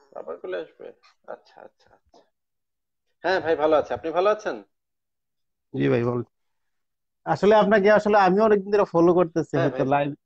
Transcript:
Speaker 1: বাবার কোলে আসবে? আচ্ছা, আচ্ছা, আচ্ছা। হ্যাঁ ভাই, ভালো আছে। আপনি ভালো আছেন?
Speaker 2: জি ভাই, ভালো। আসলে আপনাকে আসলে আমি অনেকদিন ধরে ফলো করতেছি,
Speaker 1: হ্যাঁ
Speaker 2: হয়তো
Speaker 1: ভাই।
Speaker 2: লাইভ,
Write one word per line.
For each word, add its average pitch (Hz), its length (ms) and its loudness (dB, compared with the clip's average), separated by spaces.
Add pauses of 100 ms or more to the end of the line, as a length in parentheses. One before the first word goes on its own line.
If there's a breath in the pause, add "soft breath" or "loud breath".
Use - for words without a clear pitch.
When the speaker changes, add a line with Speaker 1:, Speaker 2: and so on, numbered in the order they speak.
(140)
Speaker 1:
বাবার - 220 -14
কোলে 185 200 -12
আসবে? - 360 -16 (340)
আচ্ছা, - 340 -20
আচ্ছা, - 340 -20
আচ্ছা। - 280 -20 (1000)
হ্যাঁ 180 180 -2
ভাই, 156 160 -2
ভালো 156 200 2
আছে। - 180 0
আপনি 165 160 -8
ভালো 180 200 0
আছেন? 170 320 -6 (1120)
Speaker 2:
জি 135 140 -2
ভাই, 123 140 0
ভালো। 120 200 -4 (1000)
আসলে 190 300 0
আপনাকে 208 360 4
আসলে 208 280 2
আমি 190 220 2
অনেকদিন 202 320 0
ধরে 208 120 2
ফলো 170 300 2
করতেছি, 165 420 -2
Speaker 1:
হ্যাঁ 143 140 0
Speaker 2:
হয়তো 131 140 -4
Speaker 1:
ভাই। 131 40 -4
Speaker 2:
লাইভ, 143 260 -2 (120)